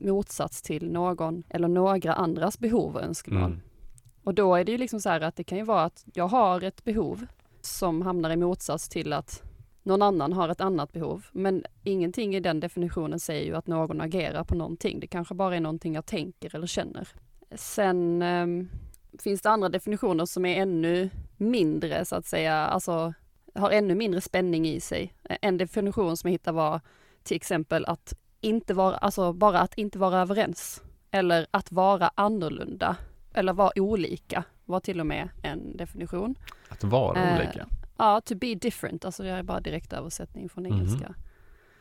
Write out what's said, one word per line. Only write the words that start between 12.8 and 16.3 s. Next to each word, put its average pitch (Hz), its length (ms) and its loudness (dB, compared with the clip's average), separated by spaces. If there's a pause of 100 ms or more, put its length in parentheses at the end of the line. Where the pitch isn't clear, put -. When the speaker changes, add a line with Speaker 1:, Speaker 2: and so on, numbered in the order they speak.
Speaker 1:
säger 151 240 -4
ju 160 120 -4
att 165 100 -6
någon 160 340 0
agerar 160 440 -2
på 185 100 -2
någonting. 165 460 -4
Det - 60 -10
kanske 175 280 -8
bara 180 220 0
är 170 40 0
någonting 160 340 -4
jag 151 120 -6
tänker 175 480 -6